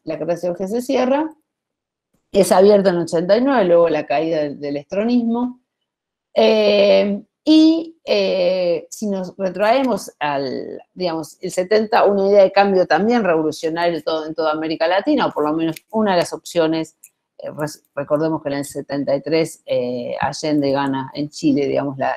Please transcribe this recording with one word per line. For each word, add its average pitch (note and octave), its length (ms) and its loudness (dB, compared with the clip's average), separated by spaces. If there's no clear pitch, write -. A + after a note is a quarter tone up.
la D#3 100 -6
carrera D#3 200 -4
de E3 60 -6
sociología F3+ 280 -4
se A#3 120 -4
cierra, C4+ 500 0
es G3 200 2
abierta G3 360 6
en F3 80 2
el E3+ 60 0
ochenta F3 340 0
y B3 60 0
nueve, B3+ 240 2
luego E3+ 240 4
la D#3 160 -2
caída D#3+ 320 -2
del, D3 220 -6
del C#3+ 180 -6
estronismo, A#3 840 -2
eh, G3+ 920 4
y, D#4 640 4
eh, F#3 840 0
si - 180 -8
nos F#3+ 280 -6
retrotraemos G#3 840 0
al, B2+ 600 -6
digamos, D#3+ 460 -6
el F3+ 100 -8
setenta, G#3 540 0
una G3 240 2
idea G3+ 160 6
de F#3 80 2
cambio G3 340 4
también G#3 380 0
revolucionario D#3+ 720 -2
en D3 80 -8
todo, D#3+ 220 -4
en D#3+ 80 -10
toda D#3 180 -2
América D#3+ 340 -2
Latina, G3+ 400 0
o C#3 60 -2
por D3 120 -2
lo D3+ 100 0
menos D#3+ 200 -2
una G#3+ 220 0
de F3 60 2
las D#3 140 -2
opciones, D#3+ 640 -2
eh, - 120 -12
res-, D3 320 -8
recordemos D3+ 460 -2
que C#3+ 80 -6
en C#3 80 -4
el C#3+ 60 -6
setenta C#3 520 -6
y C#3 60 -6
tres, D#3+ 440 -4
eh, B2 540 -4
Allende D3 500 -2
gana C3+ 420 -2
en D3 180 -8
Chile, C#3+ 360 0
digamos, C3+ 320 -2
la, B2+ 180 -2